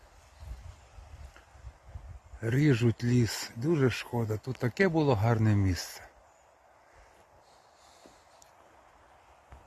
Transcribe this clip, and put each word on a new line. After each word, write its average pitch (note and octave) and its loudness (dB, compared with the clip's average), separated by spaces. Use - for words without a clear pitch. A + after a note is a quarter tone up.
Ріжуть A#2+ 2
ліс, A#2+ 0
дуже C3+ 2
шкода. A2 -4
Тут A#2+ -10
таке F#3 0
було D3+ 2
гарне A2 4
місце. F#2+ 0